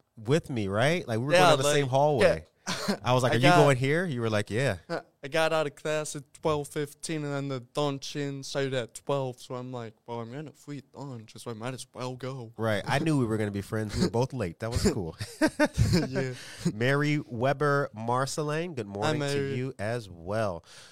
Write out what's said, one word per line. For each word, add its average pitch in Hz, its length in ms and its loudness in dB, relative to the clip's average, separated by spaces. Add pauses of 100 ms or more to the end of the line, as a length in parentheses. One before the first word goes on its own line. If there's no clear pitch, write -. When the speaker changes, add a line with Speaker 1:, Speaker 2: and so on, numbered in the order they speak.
(180)
Speaker 1:
with 135 320 0
me, 110 180 -2
right? 135 400 2
Like, 113 120 0
we 127 60 -2
were 151 80 2
Speaker 2:
Yeah, 175 60 8
Speaker 1:
going 180 120 8
down 147 80 6
the 131 60 0
Speaker 2:
like, 147 100 4
Speaker 1:
same 143 120 2
hallway. 135 580 4
Speaker 2:
yeah. - 0 - (200)
<laughs> - 380 -4
Speaker 1:
I - 100 2
was 196 100 4
like, 208 100 4
Speaker 2:
I - 20 2
Speaker 1:
"Are 117 40 2
Speaker 2:
got - 180 8
Speaker 1:
you 147 60 8
going 143 140 6
here?" 147 280 0
You 127 160 -4
were 113 80 0
like, 107 200 0
"Yeah." 107 280 0 (100)
Speaker 2:
<laughs> - 20 -20 (340)
I 151 40 -10
got 160 240 2
out 156 160 2
of 139 80 -8
class 151 400 -4
at 143 80 -8 (100)
twelve 151 360 -2
fifteen, 151 560 -6
and 143 80 -4
then 139 160 -4
the 131 120 -4 (140)
luncheon 139 640 -4
started 135 320 -4
at 120 220 -4
twelve, 131 460 -4
so 131 140 -10
I'm 127 180 -8
like, 117 200 -10 (140)
"Well, 117 140 -6
I'm 113 100 -10
gonna 143 220 -12
free 143 280 -14 (120)
lunch, 120 420 -14
so 120 160 -10
I 113 40 -6
might 120 180 -6
as 120 200 -12
well 127 220 -6
go." 123 400 -10
Speaker 1:
Right. 107 320 2
I 135 120 2
knew 160 200 2
we 123 60 4
were 110 100 0
gonna 104 160 0
be 98 100 -4
friends. 110 360 -4
We 156 60 2
were 180 60 2
both 123 220 0
late. 98 300 -6
That 113 100 -6
was - 100 0 (120)
cool. 85 240 -4 (240)
<laughs> - 180 2
Speaker 2:
<laughs> 165 480 4
Yeah. 131 240 -2 (420)
Speaker 1:
Mary 143 540 2
Weber 143 680 0
Marceline, 147 840 -2
good 107 120 -4
morning 107 340 0
to 139 60 -2
Speaker 2:
Mary. 139 280 -2
Speaker 1:
you 131 220 -4
as 107 320 -4
well. 90 540 -4 (280)